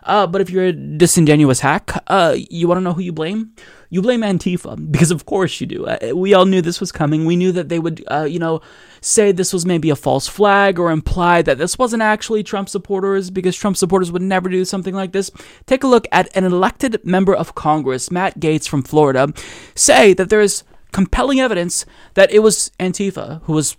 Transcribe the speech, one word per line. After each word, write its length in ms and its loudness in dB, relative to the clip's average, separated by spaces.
Uh, 220 2
but 160 -2
if 80 -2
you're 160 0
a 80 0
disingenuous 840 4
hack, 320 -2
uh, 280 2
you 180 -2
wanna 140 2
know 120 -2
who 80 -4
you 120 -6
blame? 400 -6
You 120 -2
blame 180 0
Antifa, 680 -4
because 180 4
of 160 -4
course 340 -4
you 60 -6
do. 220 -8
Uh, 280 -6
we 200 4
all 100 6
knew 160 4
this 180 -4
was 120 -6
coming. 340 0
We 100 2
knew 180 2
that 160 -4
they 100 -2
would, 320 -6
uh, 180 -2
you 80 -6
know, 240 -2
say 300 2
this 200 -2
was 140 -4
maybe 240 0
a 60 2
false 320 -2
flag 500 2
or 140 0
imply 500 2
that 160 0
this 220 -4
wasn't 240 0
actually 400 -2
Trump 260 -6
supporters, 600 -4
because 240 -2
Trump 220 -2
supporters 340 0
would 100 -4
never 260 -2
do 160 -2
something 300 -6
like 180 -6
this. 200 -4
Take 180 0
a 40 0
look 240 4
at 260 2
an 60 0
elected 600 -2
member 300 2
of 220 -4
Congress, 560 -2
Matt 280 -2
Gaetz 280 0
from 160 -2
Florida, 500 2
say 400 4
that 160 0
there 120 4
is 220 0
compelling 480 0
evidence 480 -2
that 180 6
it 80 6
was 300 2
Antifa 640 -6
who 80 -4
was 260 -2